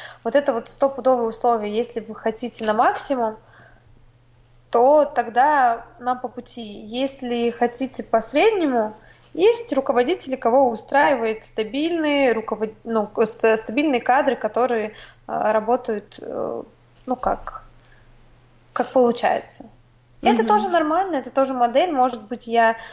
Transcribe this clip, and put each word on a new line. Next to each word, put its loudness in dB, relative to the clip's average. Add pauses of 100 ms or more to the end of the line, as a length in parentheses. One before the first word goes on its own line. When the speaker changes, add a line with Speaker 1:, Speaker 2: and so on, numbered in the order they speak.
(240)
Speaker 1:
Вот -2
это 2
вот -6
стопудовое 0
условие. 0
Если -4
вы -14
хотите -6
на 2
максимум, 0 (1300)
то 6
тогда 2 (140)
нам -4
по -12
пути. -14
Если -4
хотите -4
по 0
среднему, 0 (400)
есть 2
руководители, 0
кого 4
устраивает 0
стабильные 0
руковод-, -6 (100)
ну, -2 (160)
ст-, 2
стабильные 0
кадры, 2
которые, -2 (340)
а, -2
работают, -2
э, -8 (420)
ну, -4
как, -6 (1080)
как -2
получается. 0 (540)
Это 4
Speaker 2:
Мгм. 0
Speaker 1:
тоже 2
нормально, 0
это -6
тоже 0
модель. 2
Может 0
быть, -12
я, 4 (180)